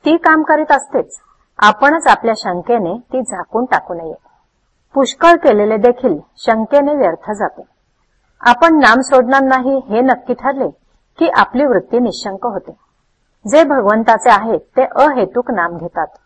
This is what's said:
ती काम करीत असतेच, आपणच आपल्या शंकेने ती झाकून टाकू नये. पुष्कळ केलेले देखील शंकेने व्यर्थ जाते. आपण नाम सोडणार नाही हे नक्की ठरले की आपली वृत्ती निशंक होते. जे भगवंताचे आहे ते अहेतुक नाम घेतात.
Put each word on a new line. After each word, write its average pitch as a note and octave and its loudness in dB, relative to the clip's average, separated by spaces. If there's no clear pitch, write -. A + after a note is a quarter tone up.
ती E4 2
काम D#4 2
करीत D4+ 0
असतेच, - -4
आपणच C#4 2
आपल्या A3+ 0
शंकेने F#3+ -4
ती B3+ -8
झाकून A3 -6
टाकू - -4
नये. D#3+ -12
पुष्कळ E4 2
केलेले A3 0
देखील A#3 0
शंकेने C#4+ 0
व्यर्थ G3+ -4
जाते. G3+ -8
आपण C#4 4
नाम B3 4
सोडणार C4 2
नाही C4 0
हे A3 0
नक्की B3+ -2
ठरले C4 -4
की - 0
आपली B3 0
वृत्ती A#3 -2
निशंक G3+ -6
होते. G3+ -10
जे D4+ 4
भगवंताचे A3+ 2
आहे A3 2
ते - -2
अहेतुक B3 -2
नाम E3+ -4
घेतात. E3 -8